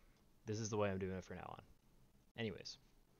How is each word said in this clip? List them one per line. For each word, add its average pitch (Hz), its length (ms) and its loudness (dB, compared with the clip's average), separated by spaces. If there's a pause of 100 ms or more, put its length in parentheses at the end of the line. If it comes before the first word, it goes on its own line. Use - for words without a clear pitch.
(460)
this 107 140 2
is 110 100 0
the 110 80 2
way 101 140 6
I'm 95 80 2
doing 95 180 0
it 90 60 -4
for - 100 -10
now 90 160 -6
on. 50 120 -8 (760)
Anyways, 110 400 -2 (420)